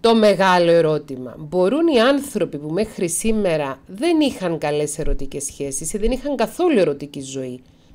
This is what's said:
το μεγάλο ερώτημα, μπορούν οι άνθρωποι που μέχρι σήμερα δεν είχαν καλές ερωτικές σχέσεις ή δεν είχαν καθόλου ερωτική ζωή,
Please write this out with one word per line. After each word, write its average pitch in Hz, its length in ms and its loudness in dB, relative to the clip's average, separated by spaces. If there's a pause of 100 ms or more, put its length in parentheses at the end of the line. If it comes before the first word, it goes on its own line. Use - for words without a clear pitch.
το 226 140 4
μεγάλο 190 560 4
ερώτημα, 151 680 0
μπορούν 185 480 2
οι 285 140 4
άνθρωποι 226 580 0
που 151 120 -8
μέχρι 185 380 -4
σήμερα 160 800 -2
δεν 302 340 0
είχαν 185 380 -2
καλές 151 400 -2
ερωτικές 139 460 -2
σχέσεις 139 480 -8
ή 214 60 -6
δεν 214 120 0
είχαν 269 260 -4
καθόλου 240 420 0
ερωτική 143 420 -2
ζωή, 131 420 -10 (320)